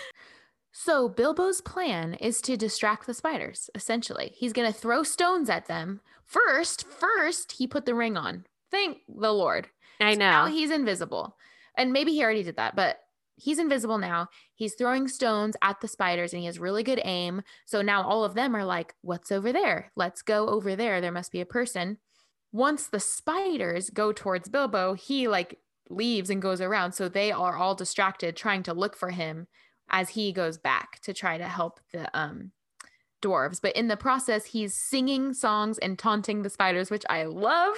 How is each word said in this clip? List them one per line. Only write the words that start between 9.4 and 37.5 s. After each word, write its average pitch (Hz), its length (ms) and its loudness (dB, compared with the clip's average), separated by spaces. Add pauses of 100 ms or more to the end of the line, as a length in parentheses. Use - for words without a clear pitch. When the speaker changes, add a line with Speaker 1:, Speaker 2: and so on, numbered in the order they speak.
Speaker 2:
I 214 140 6
Speaker 1:
So 208 60 2
now 170 260 8
Speaker 2:
know. - 60 0
Speaker 1:
he's 311 180 0
invisible. 196 680 -2 (400)
And 254 160 2
maybe 294 200 4
he 302 120 2
already 220 180 2
did 170 140 -6
that, 220 180 -2
but 190 260 2 (360)
he's 294 220 -2
invisible 247 400 2
now. 175 300 -2 (260)
He's 214 200 -6
throwing 254 340 0
stones 220 540 0
at 196 180 2
the 226 80 -8
spiders 175 440 0
and 180 80 -6
he 175 60 -6
has 170 120 -8
really 196 240 -2
good 240 220 0
aim. 180 380 -4 (240)
So 208 160 0
now 202 200 2
all 220 220 2
of 190 100 -2
them 240 220 0
are 208 80 -2
like, 175 380 -4
"What's 175 300 -6
over 202 200 0
there? 320 420 0
Let's 180 280 -2
go 214 260 2
over 202 260 0
there. 202 260 0
There 175 120 -2
must 175 200 -8
be 180 80 -4
a 180 60 -4
person." 208 520 -4 (540)
Once 277 340 0
the 202 140 -2
spiders 262 920 -2
go 214 220 0
towards 190 360 -4
Bilbo, 202 460 0
he, 262 340 -2
like, 180 300 -2 (300)
leaves 202 420 0
and 196 120 0
goes 185 180 0
around. 185 320 0
So 185 160 -4
they 202 240 2
are 180 240 0
all 190 180 2
distracted 185 600 -2
trying 196 280 -2
to 170 100 -4
look 196 220 -2
for 180 140 -4
him 165 360 -6 (420)
as 185 220 0
he 208 220 -2
goes 165 260 -2
back - 440 -2
to 202 120 -8
try 170 240 -2
to 175 100 -6
help 175 320 -4 (120)
the, 165 260 -8
um, 156 340 -6 (720)
dwarves. 175 380 0
But - 160 0
in 233 120 2
the 254 80 2
process, 254 500 0
he's 214 280 -4
singing 269 600 0
songs 214 440 0
and 190 200 -4
taunting 214 440 0
the 202 80 -4
spiders, 185 400 0
which 208 180 -4
I 160 160 0
love. 247 540 2